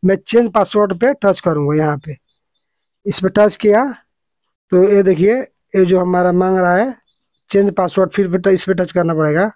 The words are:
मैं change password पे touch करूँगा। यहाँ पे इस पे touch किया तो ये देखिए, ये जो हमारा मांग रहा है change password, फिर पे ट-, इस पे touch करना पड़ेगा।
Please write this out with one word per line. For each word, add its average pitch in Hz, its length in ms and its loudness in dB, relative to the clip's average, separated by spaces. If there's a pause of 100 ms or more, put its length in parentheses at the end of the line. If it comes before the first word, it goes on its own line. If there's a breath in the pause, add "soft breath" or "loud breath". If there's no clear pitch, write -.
मैं 190 80 2 (100)
change 233 280 0
password 202 460 0
पे 247 120 0 (120)
touch 190 160 2
करूँगा। 151 360 -2
यहाँ 151 200 -2 (100)
पे 147 100 -14 (880)
इस 202 140 -4
पे 190 160 -2
touch 208 200 2
किया 214 280 2 (880)
तो 180 100 4 (100)
ये 202 100 2
देखिए, 185 380 2
ये - 460 -4
जो 180 140 2
हमारा 180 320 0
मांग 185 260 0
रहा 180 180 2
है 240 180 -2 (560)
change 202 260 0
password, 185 340 -2
फिर 196 200 -2
पे 180 80 -2
ट-, 190 160 0
इस 180 100 -4
पे 190 100 -2
touch 175 180 -4
करना 165 220 -2
पड़ेगा। 156 420 0